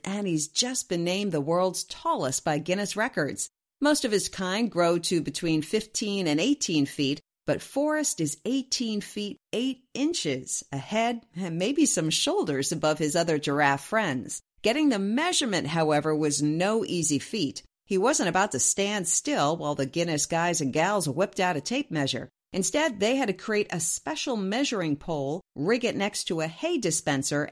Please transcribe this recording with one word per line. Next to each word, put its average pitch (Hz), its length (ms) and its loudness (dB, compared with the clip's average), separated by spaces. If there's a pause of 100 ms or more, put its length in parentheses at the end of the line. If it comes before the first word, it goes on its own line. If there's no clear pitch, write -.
and 202 240 -4
he's 156 220 0
just 247 400 -2
been 170 160 0
named 196 260 0
the 160 80 0
world's 175 460 0
tallest 196 580 -2
by 151 160 0
Guinness 180 380 -2
Records. 170 520 -2 (300)
Most 294 240 4
of 240 80 0
his 190 160 2
kind 196 420 -2
grow 170 300 4
to 170 220 0
between 160 400 0
fifteen 202 640 -2
and 151 140 2
eighteen 190 440 2
feet, 143 360 -2 (260)
but 147 140 0
Forrest 302 580 0
is 151 240 -2
eighteen 233 560 -2
feet 208 380 -6 (160)
eight 254 400 -4
inches, 170 680 -2 (120)
a 139 40 -4
head 226 480 -2 (120)
and 170 200 -4
maybe 277 280 2
some 160 240 2
shoulders 180 640 0
above 151 260 0
his 151 160 0
other 165 240 2
giraffe 143 460 2
friends. 170 560 -2 (200)
Getting 285 280 4
the 214 100 2
measurement, 226 680 0
however, 156 460 2
was 147 300 0
no 180 420 2
easy 165 320 0
feat. 156 460 -4 (220)
He 196 120 0
wasn't 233 320 2
about 190 220 2
to 131 80 -2
stand 202 480 0
still 165 480 2
while 151 180 -2
the 139 120 0
Guinness 160 400 0
guys 170 340 2
and 135 140 0
gals 175 340 2
whipped 170 320 0
out 180 180 2
a 139 40 -6
tape 269 280 -4
measure. 139 380 -2 (280)
Instead, 254 440 0
they 220 160 2
had 269 140 0
to 190 40 2
create 208 380 -2
a 175 80 -4
special - 580 -2
measuring 196 580 0
pole, 147 460 -4 (140)
rig 220 280 0
it 226 120 0
next 202 300 -2
to 170 140 -2
a 156 60 0
hay 311 320 -2
dispenser, 147 760 0